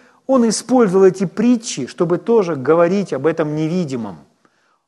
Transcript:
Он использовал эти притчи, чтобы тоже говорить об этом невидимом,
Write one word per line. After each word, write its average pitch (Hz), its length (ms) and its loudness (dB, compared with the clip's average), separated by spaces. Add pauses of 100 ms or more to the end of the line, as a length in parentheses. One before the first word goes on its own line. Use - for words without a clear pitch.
(260)
Он 247 220 2
использовал 196 560 2
эти 190 220 2
притчи, 226 600 -2
чтобы 175 300 -2
тоже 180 400 0
говорить 170 560 0
об 139 140 -4
этом 160 280 -2
невидимом, 151 600 -4 (720)